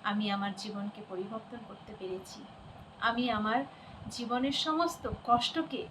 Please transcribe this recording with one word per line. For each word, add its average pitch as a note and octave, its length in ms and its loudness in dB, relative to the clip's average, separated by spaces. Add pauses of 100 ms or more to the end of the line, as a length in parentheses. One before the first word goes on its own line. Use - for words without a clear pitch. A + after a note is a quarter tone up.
আমি G#3 280 2
আমার G3 240 0
জীবনকে G#3 540 -6
পরিবর্তন G#3 480 -6 (100)
করতে - 320 -14
পেরেছি, F#3 440 -6 (560)
আমি B3 300 4
আমার A3 340 4 (460)
জীবনের B3 420 2
সমস্ত D#4 580 2 (160)
কষ্টকে A#3+ 640 4